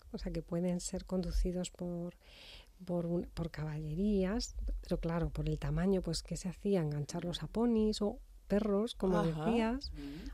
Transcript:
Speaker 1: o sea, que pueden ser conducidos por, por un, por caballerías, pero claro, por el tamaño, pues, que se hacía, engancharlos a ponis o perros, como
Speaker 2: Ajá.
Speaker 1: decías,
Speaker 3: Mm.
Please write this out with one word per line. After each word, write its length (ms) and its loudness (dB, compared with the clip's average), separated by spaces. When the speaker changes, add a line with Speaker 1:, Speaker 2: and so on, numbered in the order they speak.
Speaker 1:
o 60 -6
sea, 140 -4
que 100 -4
pueden 380 0
ser 260 -6
conducidos 640 0
por, 440 -6
por 220 0
un, 280 0
por 160 -4
caballerías, 1040 0
pero 200 -2
claro, 300 0
por 180 -2
el 100 0
tamaño, 440 2
pues, 200 -2
que 140 -6
se 120 -6
hacía, 320 0
engancharlos 640 -2
a 60 -6
ponis 540 4
o 180 -2
perros, 480 2
como 240 2
Speaker 2:
Ajá. 280 2
Speaker 1:
decías, 480 2
Speaker 3:
Mm. 400 -8